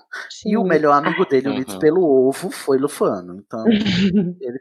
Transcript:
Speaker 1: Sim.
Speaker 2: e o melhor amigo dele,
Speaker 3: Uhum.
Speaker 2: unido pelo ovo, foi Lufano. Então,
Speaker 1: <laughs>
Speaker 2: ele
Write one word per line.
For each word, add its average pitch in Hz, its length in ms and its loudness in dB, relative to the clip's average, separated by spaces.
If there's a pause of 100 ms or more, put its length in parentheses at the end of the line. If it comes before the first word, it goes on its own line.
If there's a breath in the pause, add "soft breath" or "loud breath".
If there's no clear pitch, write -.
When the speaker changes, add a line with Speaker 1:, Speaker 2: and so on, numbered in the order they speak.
(300 loud breath)
Speaker 1:
Sim. - 220 -6
Speaker 2:
e 214 60 2
o 196 60 2
melhor 151 300 4
amigo 160 320 2
dele, 135 240 2
Speaker 3:
Uhum. 135 60 -2
Speaker 2:
unido 131 240 -6
pelo 156 240 2
ovo, 135 460 2
foi 135 280 -2
Lufano. 113 580 -4 (100)
Então, 113 200 -10
Speaker 1:
<laughs> 190 760 0
Speaker 2:
ele 123 200 -10